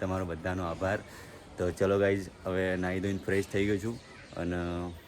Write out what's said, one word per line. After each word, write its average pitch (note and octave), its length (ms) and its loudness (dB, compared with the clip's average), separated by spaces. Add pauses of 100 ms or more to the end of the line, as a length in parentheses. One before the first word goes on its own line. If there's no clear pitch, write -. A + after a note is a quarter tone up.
તમારો F#2 240 0
બધાનો F2+ 400 -2
આભાર. F#2 340 0 (600)
તો F2+ 120 2
ચલો G2 280 4
ગાઈઝ, G2 280 4 (200)
હવે F#2 300 2
નાહી F#2 240 0
ધોઈને G2 180 0
ફ્રેશ F#2+ 340 2
થઈ G2+ 140 4
ગયો G#2 100 4
છું A2+ 200 -4 (400)
અને F2 540 -2 (180)